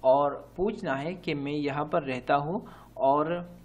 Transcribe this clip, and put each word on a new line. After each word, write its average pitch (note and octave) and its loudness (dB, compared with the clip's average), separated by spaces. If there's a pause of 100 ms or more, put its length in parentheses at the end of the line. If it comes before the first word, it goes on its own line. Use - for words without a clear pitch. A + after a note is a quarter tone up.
और C#3 4
पूछना F#3 -2
है D3 -4
कि E3 -4
मैं C#3+ -4
यहाँ C#3+ -2
पर D#3+ 0
रहता C3 0
हूँ D#3+ -2 (300)
और D3+ 2